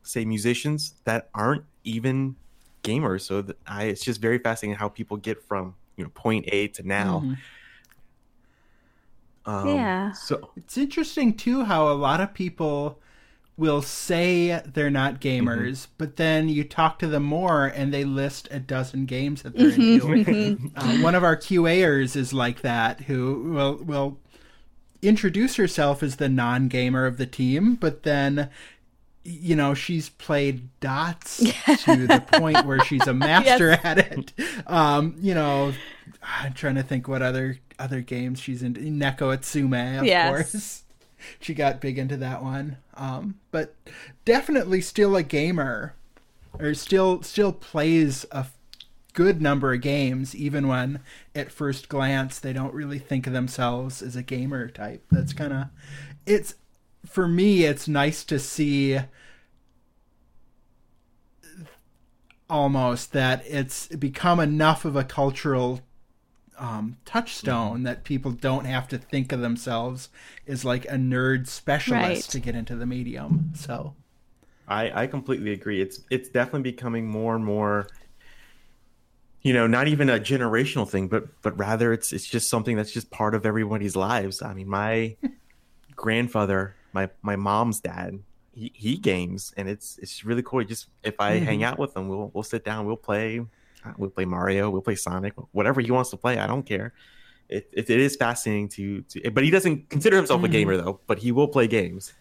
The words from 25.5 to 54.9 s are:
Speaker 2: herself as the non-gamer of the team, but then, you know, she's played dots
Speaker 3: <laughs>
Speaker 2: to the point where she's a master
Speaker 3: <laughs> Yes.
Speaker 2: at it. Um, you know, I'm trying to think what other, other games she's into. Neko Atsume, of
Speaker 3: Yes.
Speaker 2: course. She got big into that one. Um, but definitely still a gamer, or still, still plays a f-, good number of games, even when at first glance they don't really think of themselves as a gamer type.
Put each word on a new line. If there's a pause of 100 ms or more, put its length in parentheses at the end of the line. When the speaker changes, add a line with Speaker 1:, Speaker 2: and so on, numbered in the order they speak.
Speaker 2:
herself
as
the
non-gamer
of
the
team,
but
then, (760)
you
know,
she's
played (120)
dots
Speaker 3:
<laughs>
Speaker 2:
to
the
point
where
she's
a
master
Speaker 3:
<laughs>
Yes.
Speaker 2:
at
it. (340)
Um,
you
know, (500)
I'm
trying
to
think
what
other, (200)
other
games
she's
into.
Neko
Atsume,
of
Speaker 3:
Yes. (220)
Speaker 2:
course. (600)
She
got
big
into
that
one. (160)
Um, (160)
but (480)
definitely
still
a
gamer, (640)
or
still,
still
plays
a
f-, (560)
good
number
of
games,
even
when (340)
at
first
glance
they
don't
really
think
of
themselves
as
a
gamer
type.